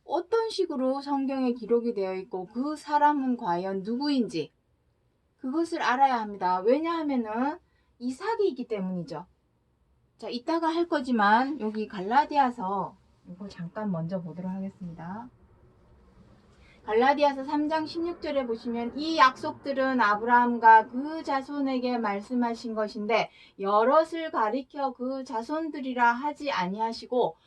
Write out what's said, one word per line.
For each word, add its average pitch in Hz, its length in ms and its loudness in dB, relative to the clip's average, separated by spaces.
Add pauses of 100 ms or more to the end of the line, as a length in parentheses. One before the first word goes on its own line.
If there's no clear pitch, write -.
어떤 453 460 -2
식으로 277 500 -2
성경에 269 520 -2
기록이 233 420 0
되어 190 220 -2
있고 185 300 -8
그 277 280 -4
사람은 294 600 2
과연 190 480 -2
누구인지 240 680 -2 (840)
그것을 320 440 -2
알아야 254 400 4
합니다. 190 400 0
왜냐하면은 285 1000 0 (420)
이삭이 381 480 -2
있기 247 180 -6
때문이죠. 180 580 -6 (960)
자, 226 100 -10
이따가 320 400 0
할 339 200 0
거지만 254 720 4
여기 214 260 -4
갈라디아서 240 1120 0 (320)
이거 196 200 -14
잠깐 196 440 -6
먼저 170 280 -4
보도록 175 300 -8
하겠습니다. 190 800 -10 (1500)
갈라디아서 269 600 2
삼 294 240 -2
장 311 180 0
십육 339 340 -6
절에 285 240 -2
보시면 233 540 -6
이 320 180 -4
약속들은 269 840 2
아브라함과 226 880 6
그 302 340 -6
자손에게 269 760 -2
말씀하신 226 760 -2
것인데 214 560 0 (300)
여럿을 311 720 2
가리켜 277 600 -2
그 262 300 -6
자손들이라 262 880 -2
하지 285 380 -4
아니하시고 226 840 -2 (100)